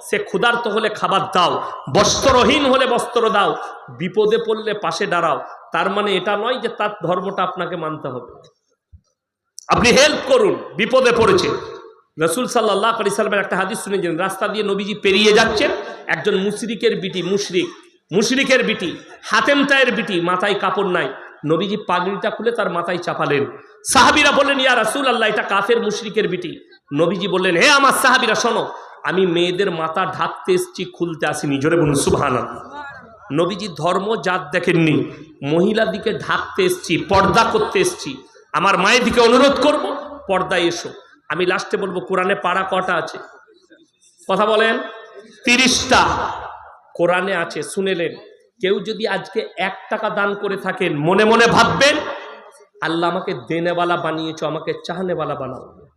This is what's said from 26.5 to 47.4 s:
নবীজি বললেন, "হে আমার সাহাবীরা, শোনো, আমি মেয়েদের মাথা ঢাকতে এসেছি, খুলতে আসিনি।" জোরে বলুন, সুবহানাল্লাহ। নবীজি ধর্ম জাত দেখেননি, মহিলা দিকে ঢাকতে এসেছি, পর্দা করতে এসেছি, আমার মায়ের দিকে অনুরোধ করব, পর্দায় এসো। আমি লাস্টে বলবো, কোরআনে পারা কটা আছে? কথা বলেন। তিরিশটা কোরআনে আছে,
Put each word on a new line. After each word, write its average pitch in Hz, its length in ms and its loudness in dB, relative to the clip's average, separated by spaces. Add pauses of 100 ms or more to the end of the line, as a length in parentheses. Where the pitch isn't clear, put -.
নবীজি 175 340 0
বললেন, 185 280 0
"হে 220 140 4
আমার 269 220 4
সাহাবীরা, 233 440 2
শোনো, 208 360 -2 (320)
আমি 175 220 2
মেয়েদের 180 460 0
মাথা 160 340 -2
ঢাকতে 170 480 -2
এসেছি, 180 320 -2
খুলতে 170 420 -4
আসিনি।" 143 320 -2
জোরে 160 160 2
বলুন, 151 180 2
সুবহানাল্লাহ। 131 920 -2 (500)
নবীজি 180 340 0
ধর্ম 190 540 -2
জাত - 300 -2
দেখেননি, 165 600 2 (320)
মহিলা 196 420 2
দিকে 208 340 -4
ঢাকতে - 460 -2
এসেছি, 170 440 -2
পর্দা 196 340 4
করতে 214 360 0
এসেছি, 175 440 -2 (300)
আমার 185 240 2
মায়ের 214 260 4
দিকে - 180 2
অনুরোধ 262 400 6
করব, 294 340 0 (320)
পর্দায় 180 340 -2
এসো। 170 280 -2 (400)
আমি 170 160 -2
লাস্টে 196 320 -2
বলবো, 185 220 -4
কোরআনে 185 360 0
পারা 185 360 -2
কটা 185 240 0
আছে? - 220 -6 (1120)
কথা 190 160 2
বলেন। 226 340 2 (640)
তিরিশটা 240 840 2 (640)
কোরআনে 180 400 0
আছে, 165 280 -4